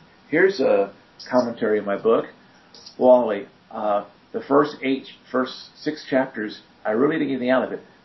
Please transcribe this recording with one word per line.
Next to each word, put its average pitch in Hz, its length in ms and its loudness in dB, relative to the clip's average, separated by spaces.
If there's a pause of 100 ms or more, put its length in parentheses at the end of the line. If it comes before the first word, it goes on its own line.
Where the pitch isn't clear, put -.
(300)
here's 180 320 2
a 104 320 2 (360)
commentary 117 500 0
in 98 60 -6
my 101 120 -2
book. 113 280 2 (720)
Wally, 120 500 4 (220)
uh, 107 360 -2 (260)
the - 100 -6
first 147 400 2
eight, 135 240 -2 (240)
first - 240 -2 (240)
six - 320 -8
chapters, 120 520 -4 (240)
I 107 60 -2
really 139 240 0
didn't 151 140 -2
get 135 60 -4
anything 123 140 -4
out 127 160 2
of - 80 -8
it. - 80 -10 (240)